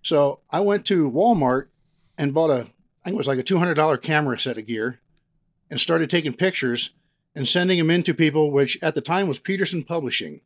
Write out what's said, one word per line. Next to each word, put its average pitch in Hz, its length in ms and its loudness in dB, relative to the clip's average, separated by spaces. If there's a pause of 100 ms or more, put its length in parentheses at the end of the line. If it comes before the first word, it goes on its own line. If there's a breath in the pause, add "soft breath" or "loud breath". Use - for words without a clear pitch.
So 143 380 2 (100)
I 160 100 -2
went 202 260 2
to 165 240 2
Walmart 143 580 2 (500)
and 143 160 -2
bought 160 160 2
a, 127 100 2
I - 440 -20
think 180 100 -6
it - 20 -4
was, 139 100 -4
like, 135 120 -2
a 127 40 -4
two 190 160 0
hundred 170 160 2
dollar 156 220 2
camera 151 420 -2
set 120 200 -6
of 107 80 -12
gear 113 340 -6 (680)
and 139 100 -6
started 165 300 0
taking 156 240 0
pictures 131 560 -2 (440)
and 135 140 -4
sending 180 300 2
them 165 120 2
in 175 140 2
to 165 100 0
people, 151 380 2
which 139 300 2
at 147 120 -2
the 139 60 -2
time 185 260 -2
was 143 140 -4
Peterson 180 420 -4
Publishing 135 640 -6